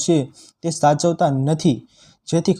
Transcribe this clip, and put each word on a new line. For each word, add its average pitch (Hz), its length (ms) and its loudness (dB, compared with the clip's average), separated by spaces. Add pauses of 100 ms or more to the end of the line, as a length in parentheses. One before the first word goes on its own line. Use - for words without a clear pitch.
છે 165 140 2 (440)
તે 165 100 -6
સાચવતા 156 600 2 (160)
નથી, 156 300 0 (500)
જેથી 170 320 0